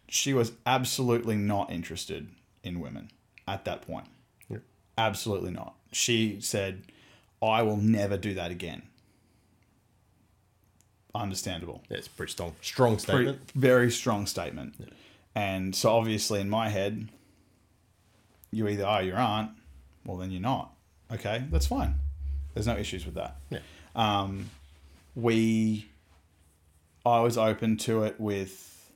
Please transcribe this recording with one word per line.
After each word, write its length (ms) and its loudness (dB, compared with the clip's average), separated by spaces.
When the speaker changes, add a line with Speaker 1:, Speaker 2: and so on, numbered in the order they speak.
Speaker 1:
She 240 0
was 180 2
absolutely 720 2
not 340 0
interested 580 -8
in 180 -6
women 280 -12
at 180 -6
that 160 -6
point. 260 -12
Speaker 2:
Yep. 120 -10
Speaker 1:
Absolutely 540 0
not. 240 -10
She 500 2
said, 420 -2
"I 220 4
will 140 2
never 400 2
do 160 -4
that 180 -4
again." 320 -10
Understandable. 760 -6
Speaker 2:
Yeah, 80 -6
it's 100 -12
a 40 -18
pretty 200 -10
strong, 300 -8
strong 300 4
Speaker 1:
Pretty, 120 0
Speaker 2:
statement. 520 0
Speaker 1:
very 360 8
strong 340 -2
statement. 520 -6
Speaker 2:
Yeah. 80 -14
Speaker 1:
And 400 0
so 200 4
obviously 440 2
in 100 -2
my 200 0
head, 400 -2
you 160 0
either 180 0
are 140 4
or 40 2
you 120 -2
aren't, 360 0
well, 120 -8
then 140 -6
you're 100 -6
not. 320 -4
Okay, 380 -4
that's 180 2
fine. 280 -2
There's 140 -2
no 100 0
issues 280 -6
with 100 -10
that. 220 -8
Speaker 2:
Yeah. 100 -8
Speaker 1:
Um, 540 0
we, 720 2
I 160 6
was 160 4
open 400 2
to 260 0
it 160 -2
with 760 -6